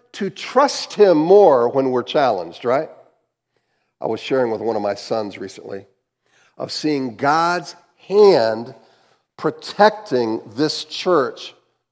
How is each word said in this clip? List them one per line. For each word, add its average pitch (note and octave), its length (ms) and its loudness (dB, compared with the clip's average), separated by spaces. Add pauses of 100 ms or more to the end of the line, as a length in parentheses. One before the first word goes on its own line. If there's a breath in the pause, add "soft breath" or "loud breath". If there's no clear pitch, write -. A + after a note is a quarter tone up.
(140 loud breath)
to G3 160 -6
trust - 640 -2
him F#3+ 240 6
more D#3 520 6
when C3+ 220 0
we're B2 120 0
challenged, G#2+ 640 -2
right? C3+ 240 -2 (1120)
I - 60 -4
was A2 120 -6
sharing B2+ 320 -2
with G#2+ 100 -6
one A2+ 140 -2
of G#2 60 -4
my G2+ 140 -4
sons G#2+ 420 -8
recently - 480 -14 (720)
of - 140 -10
seeing C3+ 440 -4
God's E3 600 -2 (320)
hand C3 640 2 (640 soft breath)
protecting D3 1040 -2 (140)
this D3 300 -4
church - 680 -2 (380)